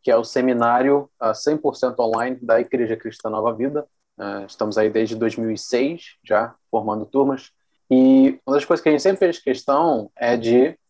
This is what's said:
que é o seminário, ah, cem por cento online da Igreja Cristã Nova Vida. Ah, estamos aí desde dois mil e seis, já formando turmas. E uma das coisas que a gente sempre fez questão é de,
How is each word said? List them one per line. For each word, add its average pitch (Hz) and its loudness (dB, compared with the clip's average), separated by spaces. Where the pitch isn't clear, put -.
que 127 -2
é 113 4
o 113 -4
seminário, 127 0
ah, 123 -2
cem 156 -2
por 151 -4
cento 123 -4
online 123 -2
da 113 2
Igreja 120 -2
Cristã 110 -10
Nova 107 -2
Vida. 139 -6
Ah, 101 -10
estamos 107 -6
aí 107 2
desde 110 -2
dois 113 -2
mil 113 -4
e 107 -6
seis, 139 -4
já 110 -4
formando 107 -4
turmas. 135 -2
E 131 6
uma 131 0
das 143 0
coisas 165 0
que 160 2
a - 4
gente 147 2
sempre 190 2
fez 170 2
questão 139 0
é 120 0
de, 123 2